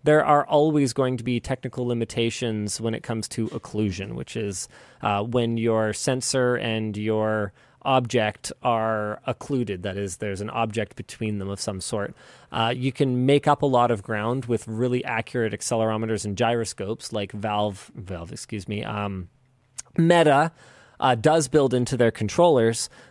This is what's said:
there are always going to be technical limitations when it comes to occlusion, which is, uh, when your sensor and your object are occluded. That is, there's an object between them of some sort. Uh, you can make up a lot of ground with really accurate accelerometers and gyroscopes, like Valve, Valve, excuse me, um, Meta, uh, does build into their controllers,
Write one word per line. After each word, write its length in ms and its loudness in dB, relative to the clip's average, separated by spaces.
there 200 6
are 220 4
always 480 4
going 240 0
to 60 -8
be 160 0
technical 480 -6
limitations 920 -2
when 120 -2
it 80 -6
comes 280 -6
to 180 -4
occlusion, 680 -4
which 220 -10
is, 320 -6
uh, 220 0
when 340 0
your 360 2
sensor 640 0
and 400 -2
your 560 0
object 680 0
are 640 0
occluded. 560 -4
That 120 -4
is, 220 -4
there's 240 -6
an 80 -6
object 460 -2
between 420 -6
them 120 -6
of 100 -6
some 200 -6
sort. 360 -6
Uh, 240 0
you 160 -2
can 360 0
make 200 4
up 140 4
a 60 2
lot 240 4
of 100 0
ground 440 -4
with 220 -2
really 380 -2
accurate 480 -2
accelerometers 720 -2
and 100 -4
gyroscopes, 800 -2
like 180 -4
Valve, 640 -2
Valve, 380 -12
excuse 360 -10
me, 160 -6
um, 460 -6
Meta, 540 6
uh, 140 4
does 340 4
build 280 4
into 200 0
their 140 4
controllers, 800 2